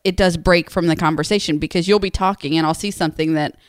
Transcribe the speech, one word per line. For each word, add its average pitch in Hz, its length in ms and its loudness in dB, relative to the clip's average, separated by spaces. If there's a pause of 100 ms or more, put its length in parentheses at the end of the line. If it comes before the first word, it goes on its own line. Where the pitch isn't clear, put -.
it 185 140 0
does 180 200 4
break 175 320 2
from 170 180 -2
the 160 80 2
conversation 156 640 0
because 165 300 -2
you'll 202 120 4
be 190 100 -2
talking 185 480 -2
and 160 100 0
I'll 160 60 0
see 202 180 -6
something 160 420 -2
that 151 220 -2 (140)